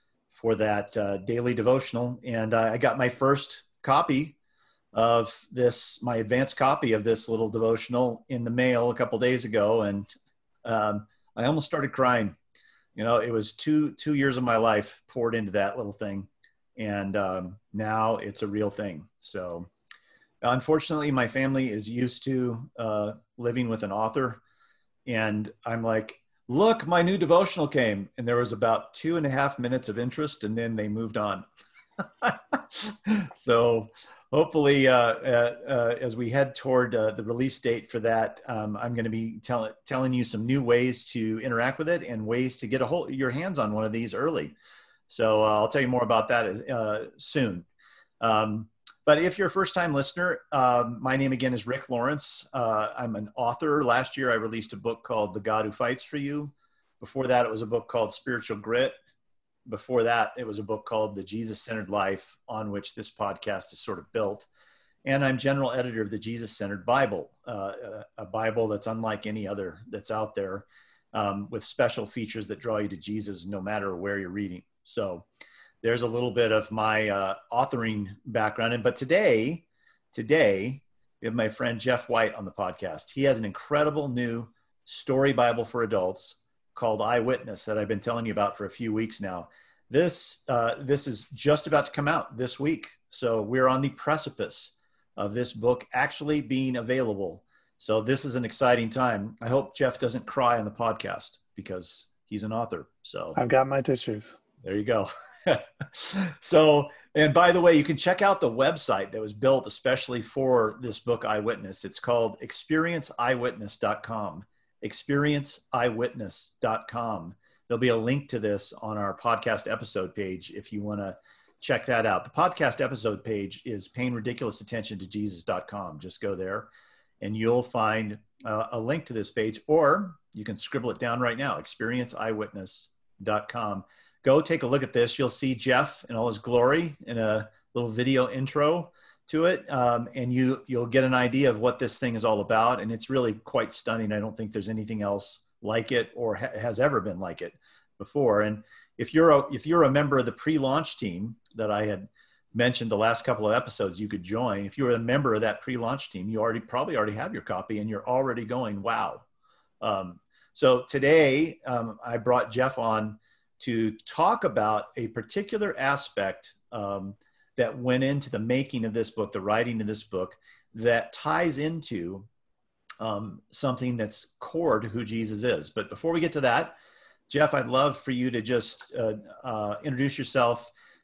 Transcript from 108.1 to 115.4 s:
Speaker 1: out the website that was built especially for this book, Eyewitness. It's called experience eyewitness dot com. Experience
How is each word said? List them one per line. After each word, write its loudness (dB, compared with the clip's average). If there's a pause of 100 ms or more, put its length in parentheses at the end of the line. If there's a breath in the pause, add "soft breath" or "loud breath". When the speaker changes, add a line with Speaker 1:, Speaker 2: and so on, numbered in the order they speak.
Speaker 1:
out 4
the 4
website 0
that -8
was -6
built 4
especially -2
for 2
this -8
book, 0
Eyewitness. -2
It's -12
called 2
experience -2
eyewitness -2
dot -2
com. -8 (380)
Experience -2 (120)